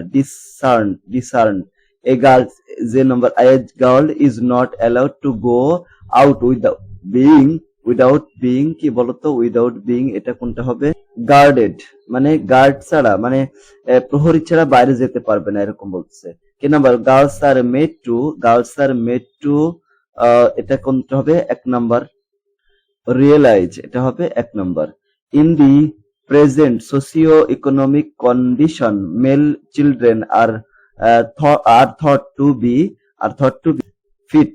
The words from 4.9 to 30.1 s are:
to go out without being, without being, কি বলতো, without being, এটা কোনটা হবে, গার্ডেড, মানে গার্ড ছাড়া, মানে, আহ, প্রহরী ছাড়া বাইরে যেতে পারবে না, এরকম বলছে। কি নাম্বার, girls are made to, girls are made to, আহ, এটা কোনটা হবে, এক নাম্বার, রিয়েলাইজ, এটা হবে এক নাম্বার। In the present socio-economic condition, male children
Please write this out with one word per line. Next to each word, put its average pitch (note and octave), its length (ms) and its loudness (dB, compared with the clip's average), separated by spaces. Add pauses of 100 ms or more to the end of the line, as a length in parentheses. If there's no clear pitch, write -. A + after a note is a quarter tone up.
to C#3+ 60 -4 (200)
go A#2+ 120 0 (540)
out C#3 260 4
without B2 400 -2 (300)
being, C#3 380 4 (400)
without C3 340 2 (180)
being, B2+ 320 -2
কি D3+ 160 -6
বলতো, B2 380 -6 (160)
without A#2 320 -2 (140)
being, B2 240 -4
এটা A#2 200 -8
কোনটা A#2+ 300 -12
হবে, C#3 300 -6 (360)
গার্ডেড, C#3 460 4 (340)
মানে C#3 280 -2
গার্ড C3 380 2 (140)
ছাড়া, B2 280 0
মানে, B2 220 -2 (480)
আহ, B2+ 120 4
প্রহরী D#3 400 0
ছাড়া D#3+ 260 0
বাইরে B2+ 300 2
যেতে B2 240 -4
পারবে G#2 320 -4
না, G2+ 100 -4
এরকম G2+ 300 -10
বলছে। F2+ 360 -14 (320)
কি C#3+ 80 -6
নাম্বার, C#3 280 2
girls C3 460 2
are C#3 200 2 (140)
made D#3+ 200 -2 (100)
to, A#2 120 -4 (280)
girls A#2+ 320 0
are C3+ 160 -2 (140)
made B2 200 -6 (160)
to, C#3+ 120 -2 (640)
আহ, A#2+ 380 4
এটা B2+ 220 -6
কোনটা C3 400 -6
হবে, C3+ 160 -2
এক C#3+ 340 -4
নাম্বার, A#2+ 340 -2 (1040)
রিয়েলাইজ, B2 640 2 (120)
এটা - 180 -8
হবে C3 220 -4 (120)
এক A#2 200 -6
নাম্বার। F2+ 320 -6 (460)
In D3+ 220 2
the C#3 180 4 (560)
present C#3 480 2 (120)
socio-economic C#3+ 1200 0 (180)
condition, B2 680 0 (300)
male C#3 240 2 (280)
children A#2+ 420 0 (240)